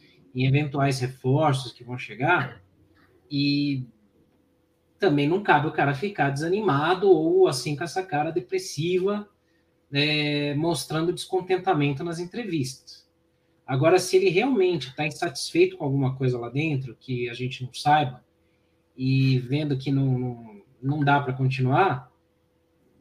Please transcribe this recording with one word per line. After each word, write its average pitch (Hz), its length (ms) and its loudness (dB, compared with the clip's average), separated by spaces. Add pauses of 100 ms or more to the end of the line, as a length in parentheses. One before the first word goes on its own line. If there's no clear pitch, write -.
(320)
em 127 140 0
eventuais 139 540 0
reforços 131 720 0
que - 100 -20
vão 123 160 -10
chegar, 127 640 -2 (680)
e 143 560 -2 (1120)
também 147 320 2
não 190 140 0
cabe 156 240 2
o 156 60 -2
cara 143 200 0
ficar 147 380 -2
desanimado 175 800 0
ou 175 380 6
assim 147 260 -4
com 143 80 -6
essa 170 180 -4
cara 156 300 -4
depressiva, 185 1000 -2 (640)
é, 147 640 -2
mostrando 165 580 -2
descontentamento 175 920 0
nas 170 160 -6
entrevistas. 175 880 -8 (560)
Agora, 143 320 4
se - 180 2
ele 190 120 6
realmente 185 680 2
tá 151 100 -4
insatisfeito 170 720 0
com 160 80 -6
alguma 135 300 0
coisa 127 240 -2
lá 117 100 -8
dentro, 135 460 -4
que 120 340 -6
a 117 60 -10
gente 127 300 -8
não - 100 -14
saiba, 147 500 0 (720)
e 131 440 2
vendo 143 360 -2
que 139 140 -6
não, 135 260 2
não, 117 460 -8 (180)
não 143 240 -2
dá 143 140 4
pra 131 140 -2
continuar, 131 840 0 (880)